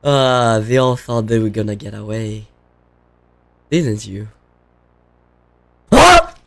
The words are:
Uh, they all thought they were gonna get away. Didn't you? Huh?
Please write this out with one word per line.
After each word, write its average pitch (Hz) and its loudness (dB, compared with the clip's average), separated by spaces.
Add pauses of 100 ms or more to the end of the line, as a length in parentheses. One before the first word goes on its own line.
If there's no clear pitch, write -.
Uh, 127 2
they 110 -2
all 127 2
thought 120 -6
they 113 0
were 110 -2
gonna 107 -6
get 101 -14
away. 107 -10 (1200)
Didn't 127 -2
you? 101 -14 (1600)
Huh? 349 6 (160)